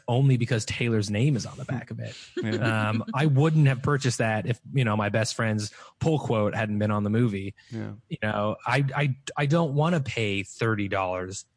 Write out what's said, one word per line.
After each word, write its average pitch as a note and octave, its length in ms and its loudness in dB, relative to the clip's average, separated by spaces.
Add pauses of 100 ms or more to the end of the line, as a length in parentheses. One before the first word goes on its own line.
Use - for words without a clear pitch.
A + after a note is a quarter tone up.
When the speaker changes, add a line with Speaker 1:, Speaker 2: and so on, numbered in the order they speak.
Speaker 1:
only C3 280 4
because A2+ 300 0
Taylor's A2 440 0
name A#2 280 2
is F#2+ 80 -4
on - 120 -14
the C3 60 -12
back - 280 -8
of A#2 100 -8
it. A2 120 -10 (220)
Speaker 2:
<laughs> B2 80 -6
Yeah. A2 460 0
Speaker 1:
Um, A2 140 -2 (100)
I C#3 120 2
wouldn't D3+ 420 6
have C3+ 140 2
purchased C3+ 360 0
that A2 280 0
if, A#2+ 140 -2 (140)
you C3 100 2
know, G#2+ 140 2
my G#2 120 2
best A2 260 0
friend's G#2+ 360 -2 (280)
pull D#3+ 200 2
quote G#2+ 360 0
hadn't G#2+ 220 -2
been G#2 140 0
on G#2 120 0
the G#2 60 0
movie. G#2 460 0 (160)
Speaker 2:
Yeah. G#2+ 200 -8 (180)
Speaker 1:
You D#3+ 120 -6
know, G#2+ 360 0 (100)
I, C3+ 180 2 (100)
I, C#3+ 200 0 (220)
I D3 80 0
don't D#3 280 2
wanna D#3+ 280 2
pay G2+ 420 -2
thirty G#2 460 -2
dollars F#2 560 -4 (120)